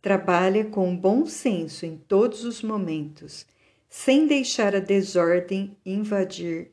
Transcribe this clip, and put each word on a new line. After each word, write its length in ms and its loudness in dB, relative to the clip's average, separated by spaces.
Trabalha 640 2
com 300 -2
bom 300 2
senso 600 -4
em 120 -10
todos 460 0
os 180 -8
momentos, 840 -8
sem 380 4
deixar 480 2
a 40 2
desordem 1040 0
invadir 880 -4